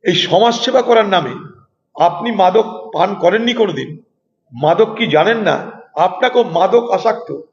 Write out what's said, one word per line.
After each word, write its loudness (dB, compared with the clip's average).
এই 0
সমাজসেবা 2
করার 2
নামে -2
আপনি 0
মাদক 0
পান -2
করেননি 0
কোনোদিন, -4
মাদক 2
কি -2
জানেন 2
না, -2
আপনাকেও 0
মাদক 0
আসক্ত -4